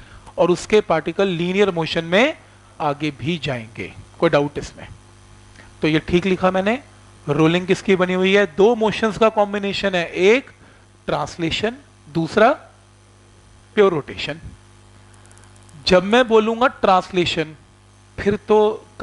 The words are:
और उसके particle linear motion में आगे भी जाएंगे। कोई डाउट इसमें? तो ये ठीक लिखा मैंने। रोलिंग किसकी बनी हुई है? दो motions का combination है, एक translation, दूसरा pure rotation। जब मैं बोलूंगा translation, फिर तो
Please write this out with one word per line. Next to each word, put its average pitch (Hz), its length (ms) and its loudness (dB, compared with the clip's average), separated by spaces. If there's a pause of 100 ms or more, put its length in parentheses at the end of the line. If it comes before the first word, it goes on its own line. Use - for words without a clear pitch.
(380)
और 175 140 4
उसके 214 300 0
particle 170 460 -2
linear 185 440 0
motion 165 320 -4
में 220 340 0 (440)
आगे 147 300 -4
भी 131 320 -6
जाएंगे। 113 500 -10 (260)
कोई 165 100 2
डाउट 147 280 0
इसमें? - 300 -12 (920)
तो 165 60 0
ये 156 120 0
ठीक 175 260 -2
लिखा 185 260 0
मैंने। 196 280 -2 (500)
रोलिंग 165 380 0
किसकी 190 280 0
बनी 180 180 0
हुई 185 240 2
है? 208 80 4
दो 208 300 2
motions 220 420 -2
का 220 120 2
combination 202 680 -2
है, 165 160 -4
एक 202 400 2 (540)
translation, 160 680 -4 (380)
दूसरा 165 360 2 (1300)
pure 196 160 4
rotation। 147 480 -8 (1500)
जब 180 160 4
मैं 233 240 2
बोलूंगा 226 400 2
translation, 180 880 -2 (640)
फिर 202 160 -2
तो 214 500 0 (180)